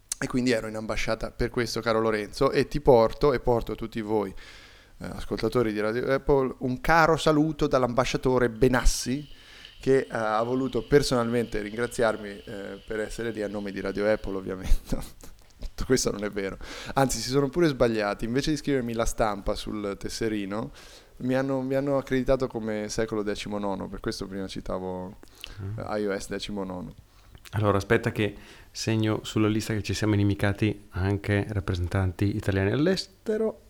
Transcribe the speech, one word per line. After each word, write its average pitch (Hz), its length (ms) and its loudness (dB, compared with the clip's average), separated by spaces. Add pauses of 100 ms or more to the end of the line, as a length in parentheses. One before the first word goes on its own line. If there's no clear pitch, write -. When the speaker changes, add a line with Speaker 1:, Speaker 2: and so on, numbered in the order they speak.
(240)
Speaker 1:
E 139 40 -2
quindi 127 240 0
ero 110 160 0
in 107 80 -8
ambasciata 110 560 -4
per 120 180 -2
questo, 117 320 -2
caro 110 180 2
Lorenzo, 110 520 2
e 135 160 2
ti 147 120 -4
porto, 127 540 6
e 117 60 0
porto 117 320 2
a 107 40 -6
tutti 113 260 -8
voi, 104 280 0
eh, - 760 -16
ascoltatori 110 680 0
di 104 60 -2
Radio 113 340 0
Apple, 135 460 2
un 127 200 -2
caro 160 380 6
saluto 156 480 2
dall'ambasciatore 127 840 2
Benassi, 127 760 2 (520)
che, 131 220 4
eh, - 100 -4
ha 110 320 0
voluto 127 420 -2
personalmente 120 760 2
ringraziarmi, 107 680 -2
eh, 101 580 -12
per 110 140 -6
essere 113 320 -6
lì 107 100 -6
a 104 60 -2
nome 101 240 -6
di 98 100 -8
Radio 98 260 -2
Apple, 104 300 0
ovviamente. 92 580 2 (300)
<laughs> - 320 -20
Tutto - 280 -8
questo 123 260 2
non 101 120 -6
è 104 60 -4
vero. 98 300 -6 (340)
Anzi, 131 260 2
si 113 120 -6
sono 139 180 2
pure 175 180 2
sbagliati. 113 560 0
Invece 135 280 0
di 147 60 0
scrivermi 127 360 -2
La 113 120 0
Stampa 104 500 0
sul 104 420 -6
tesserino, 107 760 -4 (500)
mi 127 120 0
hanno, 135 280 0
mi 131 120 -4
hanno 139 240 0
accreditato 131 480 2
come 107 440 -4
secolo 110 340 -2
decimonono, 101 640 -4
per 95 140 -12
questo 104 260 -6
prima 95 180 -8
citavo, 92 720 -8 (420)
Speaker 2:
Mm. 98 200 -8
Speaker 1:
eh, 107 220 -4
I 104 60 0
O 98 120 -2
S - 80 -12
decimonono. 95 640 -8 (600)
Speaker 2:
Allora, 104 240 4
aspetta 117 360 2
che 104 200 -2 (380)
segno 110 520 0
sulla 107 260 2
lista 110 240 0
che 104 100 -2
ci 101 100 -2
siamo 107 200 2
inimicati 101 800 2
anche 101 580 0
rappresentanti 98 880 0
italiani 98 340 2
all'estero. 190 880 0 (100)